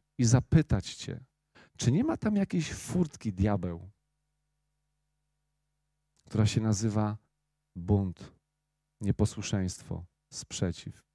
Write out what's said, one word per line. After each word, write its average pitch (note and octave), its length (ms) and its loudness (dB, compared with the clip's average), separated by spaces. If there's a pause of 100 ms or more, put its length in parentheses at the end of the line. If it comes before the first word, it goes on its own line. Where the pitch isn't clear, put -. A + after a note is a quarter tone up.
(180)
i B2+ 80 4
zapytać A#2+ 680 4
cię, - 300 -10 (540)
czy - 140 2
nie F#3+ 120 4
ma D#4+ 140 0
tam G#3+ 180 -2
jakiejś F#3 380 -2
furtki, - 600 -4
diabeł, F#2 560 0 (2500)
która G#2+ 180 2
się G#2+ 160 2
nazywa G#2+ 560 0 (580)
bunt, F#2 580 -2 (680)
nieposłuszeństwo, G2 1040 -2 (280)
sprzeciw. - 720 -8 (120)